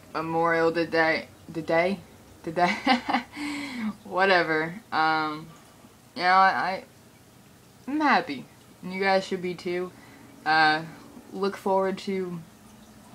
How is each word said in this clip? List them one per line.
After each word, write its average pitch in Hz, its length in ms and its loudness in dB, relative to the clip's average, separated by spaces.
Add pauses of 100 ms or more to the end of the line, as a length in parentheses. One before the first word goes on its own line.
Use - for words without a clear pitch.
(140)
Memorial 165 580 2
Day, 160 560 0 (220)
the 160 120 -8
day, 170 380 0 (440)
the 165 80 -8
day, 175 340 0
<laughs> 262 1160 -4
whatever. 175 720 2 (160)
Um, 156 560 0 (680)
you 170 80 -6
know, 180 60 4
I, 185 540 4 (1040)
I'm 294 120 -4
happy, 262 460 0 (360)
and 180 120 -10
you 190 80 -6
guys 190 240 2
should 185 160 -4
be 180 120 -4
too. 180 380 -6 (540)
Uh, 156 380 4 (500)
look 196 220 -4
forward 190 440 0
to 185 400 -6 (760)